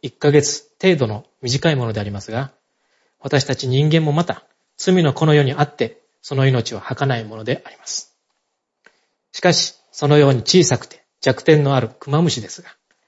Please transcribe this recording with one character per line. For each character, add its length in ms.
一 160
ヶ 140
月 400
程 160
度 100
の 180
短 280
い 60
も 100
の 60
で 80
あ 20
り 80
ま 100
す 100
が、 220
私 220
た 100
ち 140
人 180
間 160
も 100
ま 120
た 200
罪 260
の 100
こ 140
の 80
世 80
に 100
あ 100
っ 120
て、 280
そ 120
の 120
命 280
を 60
儚 380
い 60
も 120
の 80
で 200
あ 60
り 60
ま 100
す。 300
し 80
か 120
し、 240
そ 160
の 100
よ 120
う 40
に 60
小 240
さ 140
く 80
て 180
弱 240
点 180
の 120
あ 60
る 80
ク 220
マ 120
ム 80
シ 120
で 60
す 140
が、 80